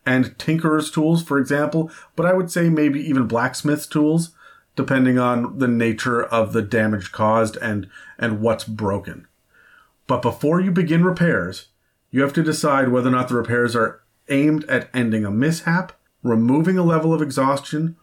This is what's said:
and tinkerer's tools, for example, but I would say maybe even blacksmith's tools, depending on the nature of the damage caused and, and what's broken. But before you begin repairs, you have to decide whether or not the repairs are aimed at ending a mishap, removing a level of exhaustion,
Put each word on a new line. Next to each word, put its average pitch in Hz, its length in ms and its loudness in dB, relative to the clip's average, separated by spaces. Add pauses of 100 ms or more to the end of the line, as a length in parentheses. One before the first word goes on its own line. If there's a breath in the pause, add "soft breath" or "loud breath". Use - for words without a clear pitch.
and 127 300 0
tinkerer's 156 500 0
tools, 165 360 0
for 143 120 -2
example, 147 540 0 (240 loud breath)
but 165 100 -2
I 180 80 4
would 185 160 0
say 170 200 0
maybe 151 320 2
even 131 260 0
blacksmith's 131 640 -2
tools, 156 480 0 (400 soft breath)
depending 127 420 2
on 123 400 -2
the 131 80 0
nature 117 560 0
of 110 300 -2
the 110 100 0
damage 107 480 -2
caused 110 460 0
and, 104 320 -6 (280 loud breath)
and 110 240 -4
what's 110 220 0
broken. 101 640 -6 (800 soft breath)
But 123 160 -2
before 151 380 0
you 190 100 0
begin 165 340 2
repairs, 151 640 -2 (420)
you 131 100 2
have 139 120 0
to 165 100 2
decide 143 460 0
whether 127 180 2
or 127 40 2
not 123 140 0
the 123 80 -4
repairs 120 400 0
are - 260 -2 (280)
aimed 147 380 2
at 131 280 -2
ending 110 300 0
a 101 80 -4
mishap, 165 600 0 (300)
removing 131 560 2
a 175 60 2
level 160 280 2
of 156 80 0
exhaustion, 139 840 -2